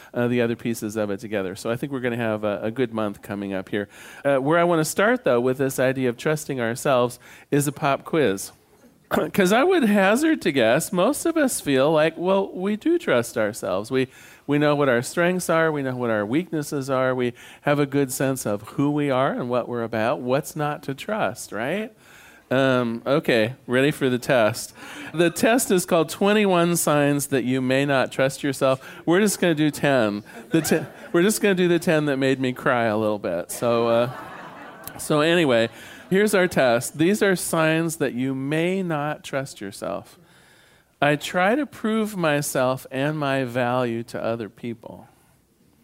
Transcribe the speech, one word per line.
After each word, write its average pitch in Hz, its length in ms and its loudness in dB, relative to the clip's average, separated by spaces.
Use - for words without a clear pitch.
uh, 120 140 0
the 123 140 0
other 117 160 0
pieces 113 400 -6
of 104 120 0
it 98 120 -4
together. 98 340 -4
So 113 160 -6
I 117 60 -2
think 139 160 -8
we're 131 80 -6
gonna 120 160 -2
have 110 260 -2
a, 104 220 -2
a 113 80 -4
good 123 200 -2
month 107 300 -4
coming 98 300 -8
up 95 160 -8
here. 104 200 -4
Uh, 139 140 2
where 147 200 2
I 170 60 4
wanna 165 200 2
start, 220 380 0
though, 123 180 2
with 131 180 0
this 135 200 -2
idea 131 300 0
of 120 80 -2
trusting 151 440 -4
ourselves 123 600 0
is 143 160 2
a 139 40 -2
pop 139 320 -2
quiz. 110 460 0
<clears throat> 156 240 -2
'Cause 185 200 2
I 240 100 4
would 349 220 2
hazard 214 580 4
to 185 80 0
guess, 135 420 2
most 202 340 0
of 330 100 0
us 285 240 0
feel 143 320 2
like, 160 240 2
well, 190 360 0
we 190 220 -4
do 330 240 0
trust 120 400 0
ourselves. 104 500 -2
We, 131 200 0
we 147 100 2
know 147 180 4
what 143 120 2
our 120 140 4
strengths 175 480 0
are. 160 220 4
We 147 100 -4
know 127 140 -4
what 120 140 -2
our 107 140 0
weaknesses 147 640 -4
are. 131 260 2
We 123 180 0
have 143 180 2
a 143 60 2
good 135 260 0
sense 135 340 -2
of 104 160 -2
who 143 280 -2
we 147 200 -2
are 135 220 2
and 180 160 -6
what 120 200 -2
we're 120 140 -4
about, 113 380 -2
what's 131 340 -2
not 147 300 -4
to 139 100 -8
trust, 151 560 -4
right? 143 420 -6
Um, 127 560 0
okay, 127 500 2
ready 131 240 2
for 139 180 -2
the 123 100 0
test. 117 540 0
The 165 180 2
test 226 420 2
is 180 120 2
called 160 260 2
twenty-one 190 680 2
Signs 143 520 2
That 131 140 0
You 127 180 0
May 131 240 2
Not 135 280 0
Trust 135 320 -2
Yourself. 131 360 0
We're 175 160 4
just 208 200 2
gonna 170 160 2
do 151 160 2
ten. 110 500 2
The 165 120 2
te-, 156 240 0
we're 175 100 4
just 214 200 2
gonna 202 140 4
do 180 100 2
the 170 140 2
ten 156 260 2
that 139 120 0
made 135 200 2
me 131 140 -2
cry 123 320 0
a 107 120 2
little 107 220 0
bit. 87 320 -4
So, 117 380 0
uh, 120 220 2
so 151 260 0
anyway, 147 480 4
here's 208 260 2
our 185 120 4
test. 131 520 2
These 190 220 2
are 196 140 4
signs 160 600 0
that 135 180 -2
you 131 180 -2
may 156 480 -2
not 151 440 -4
trust 139 360 -8
yourself. 92 560 -10
I 147 140 4
try 185 400 0
to 294 100 -2
prove 214 500 -2
myself 147 720 0
and 143 280 -4
my 135 260 -2
value 120 600 -2
to - 180 -10
other 113 260 -4
people. 113 600 -14